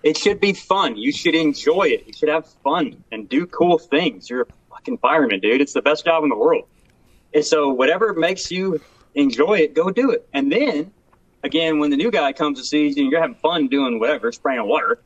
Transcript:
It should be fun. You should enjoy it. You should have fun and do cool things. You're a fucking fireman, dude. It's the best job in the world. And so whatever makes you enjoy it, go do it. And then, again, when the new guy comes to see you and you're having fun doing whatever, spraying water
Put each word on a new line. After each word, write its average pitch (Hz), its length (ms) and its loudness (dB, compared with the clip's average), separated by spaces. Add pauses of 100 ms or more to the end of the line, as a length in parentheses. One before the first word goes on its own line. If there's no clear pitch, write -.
It 156 140 2
should 202 220 0
be 196 140 2
fun. 190 440 -2
You 135 140 -2
should 156 240 0
enjoy 160 520 2
it. 117 200 0
You - 60 -20
should 151 160 -2
have 160 180 -2 (160)
fun 156 480 -2
and 107 160 -12
do 160 200 -2
cool 170 320 2
things. 143 500 -2
You're 123 140 -4
a - 20 0 (240)
fucking - 300 -10
fireman, 127 400 2
dude. 113 220 2
It's 143 120 -2
the 139 80 -2
best 151 240 0
job 165 180 2
in 147 60 2
the 117 80 0
world. 139 280 2 (680)
And 151 100 2
so 151 260 2
whatever 165 440 0
makes 170 380 -2
you 185 300 -4 (340)
enjoy 143 440 2
it, 151 140 2
go 170 160 0
do 233 220 0
it. - 200 -4
And 139 200 0
then, 196 400 0 (520)
again, 160 360 0
when 147 100 0
the 139 80 2
new 214 140 0
guy 147 220 0
comes 143 260 -4
to 127 60 -14
see 151 240 0
you 143 140 -2
and 131 80 0
you're 165 100 2
having 131 140 -4
fun 160 320 0
doing 127 320 -2
whatever, 117 320 -2
spraying 120 360 -4
water 151 380 0